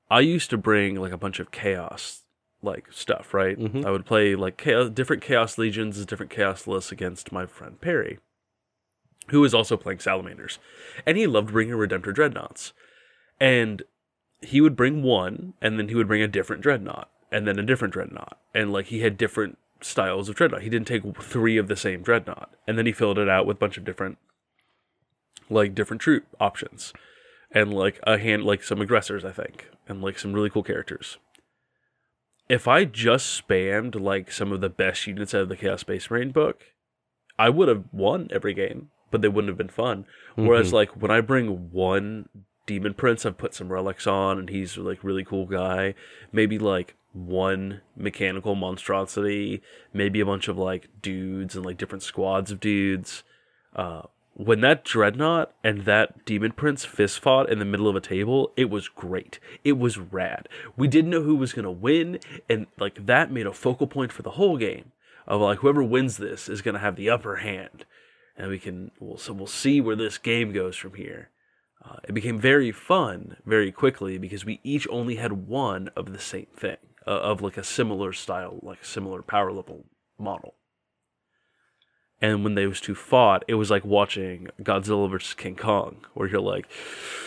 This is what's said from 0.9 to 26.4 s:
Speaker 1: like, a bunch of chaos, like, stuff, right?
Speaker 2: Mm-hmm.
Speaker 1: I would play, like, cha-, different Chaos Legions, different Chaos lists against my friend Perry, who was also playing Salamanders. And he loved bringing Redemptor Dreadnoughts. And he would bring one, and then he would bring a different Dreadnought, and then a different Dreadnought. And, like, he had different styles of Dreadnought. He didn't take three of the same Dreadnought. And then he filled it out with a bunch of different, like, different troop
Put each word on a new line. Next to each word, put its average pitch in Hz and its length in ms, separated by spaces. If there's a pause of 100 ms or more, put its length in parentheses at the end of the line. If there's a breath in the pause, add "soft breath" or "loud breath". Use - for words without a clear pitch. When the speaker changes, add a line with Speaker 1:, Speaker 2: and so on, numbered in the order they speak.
Speaker 1:
like, 92 160
a 90 60
bunch 95 220
of 87 100
chaos, - 720 (400)
like, - 280
stuff, - 440
right? 98 240
Speaker 2:
Mm-hmm. 113 280
Speaker 1:
I 101 40
would 98 160
play, 104 280
like, 95 280
cha-, 123 260
different 123 340
Chaos 113 360
Legions, 107 460
different 98 280
Chaos 98 340
lists 95 260
against 92 400
my 92 140
friend - 340
Perry, 165 380 (1120)
who 143 120
was 135 140
also 113 220
playing 98 240
Salamanders. 92 580 (460 loud breath)
And 160 120
he 220 100
loved 107 260
bringing 113 220
Redemptor 101 400
Dreadnoughts. - 580 (680 soft breath)
And 120 420 (600)
he 127 180
would 151 160
bring 139 260
one, 117 600
and 110 160
then 104 100
he 113 60
would 117 140
bring 107 140
a 107 60
different 98 340
Dreadnought, 123 480 (220)
and 107 160
then 101 100
a 101 40
different 110 320
Dreadnought. - 440 (160)
And, 107 180
like, 98 140
he 113 140
had 107 160
different 104 420 (240)
styles 98 460
of 104 80
Dreadnought. - 260
He 110 80
didn't 113 160
take 117 160 (180)
three 113 380
of 101 100
the 101 80
same 92 260
Dreadnought. - 520 (120)
And 110 120
then 113 80
he 117 60
filled 104 260
it 104 100
out 95 180
with 101 100
a - 40
bunch 104 160
of 90 80
different, 95 340 (1300)
like, 104 240
different 107 260
troop 143 240 (160)